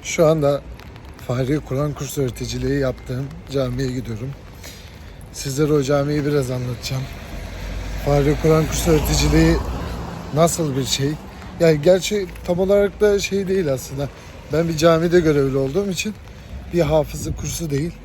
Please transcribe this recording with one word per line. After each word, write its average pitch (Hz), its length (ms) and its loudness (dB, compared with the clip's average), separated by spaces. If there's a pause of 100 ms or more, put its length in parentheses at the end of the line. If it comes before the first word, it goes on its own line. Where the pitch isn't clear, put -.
Şu - 220 2
anda 147 360 4 (640)
Fahri 131 320 0
Kur'an 139 340 -4
kursu 143 280 -6
öğreticiliği 127 580 -2
yaptığım 131 460 -4 (260)
camiye 131 400 -2
gidiyorum. 117 380 -6 (1040)
Sizlere 143 400 0
o 147 80 4
camiyi 143 440 0
biraz 143 260 0
anlatacağım. 127 520 -6 (1000)
Fahri 143 360 4
Kur'an 156 240 6
kursu - 260 0
öğreticiliği 151 640 4 (800)
nasıl 156 420 2
bir 135 80 -2
şey? 139 260 0 (480)
Yani 160 220 6
gerçi 185 460 4 (200)
tam 175 120 0
olarak 196 420 4
da 208 180 4
şey 196 280 -2
değil 180 260 0
aslında. 131 360 -6 (440)
Ben 165 160 2
bir 160 80 -2
camide 165 420 6
görevli 143 380 2
olduğum 139 320 0
için 202 240 -4 (600)
bir 170 80 2
hafızlık 151 560 0
kursu 160 320 -6
değil. 143 220 -2 (140)